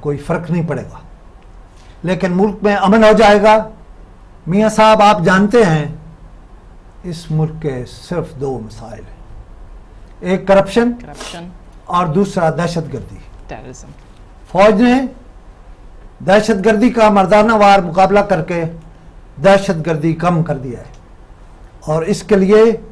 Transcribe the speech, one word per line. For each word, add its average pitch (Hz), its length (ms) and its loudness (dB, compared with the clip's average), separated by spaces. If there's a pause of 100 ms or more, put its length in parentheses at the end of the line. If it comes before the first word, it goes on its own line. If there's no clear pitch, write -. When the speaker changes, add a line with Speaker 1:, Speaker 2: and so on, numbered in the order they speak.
Speaker 1:
कोई 147 160 -6
फ़र्क 160 320 -8
नहीं 165 160 -4
पड़ेगा, 127 340 -10 (1040)
लेकिन 180 280 -4
मुल्क 202 320 -2
में 208 100 2
अमन 202 300 2
हो 214 100 6
जाएगा। 208 400 4 (960)
मियाँ 208 220 0
साहब, 214 320 4
आप 202 200 4
जानते 202 420 2
हैं 156 360 -4 (1040)
इस 170 280 -12
मुल्क 156 300 -2
के 131 240 -8
सिर्फ - 480 -10
दो 131 260 -8
मसाइल 107 420 -18
हैं, - 140 -20 (1080)
एक 185 240 -4
करप्शन 196 460 2
Speaker 2:
करप्शन 170 560 -16 (380)
Speaker 1:
और 175 220 -2
दूसरा 180 420 -2
दहशतगर्दी। 143 680 -8 (280)
Speaker 2:
Terrorism। 127 400 -18 (600)
Speaker 1:
फौज 196 300 4
ने 254 280 2 (1120)
दहशतगर्दी 208 680 2
का 220 200 2
मर्दाना 208 460 2
वार 202 280 6
मुकाबला 190 400 2
करके 170 400 -4 (760)
दहशतगर्दी 170 760 0
कम 165 260 -2
कर 147 160 -6
दिया 127 220 -12
है - 140 -20 (960)
और 160 180 -2
इसके 208 300 -2
लिए 214 340 4 (220)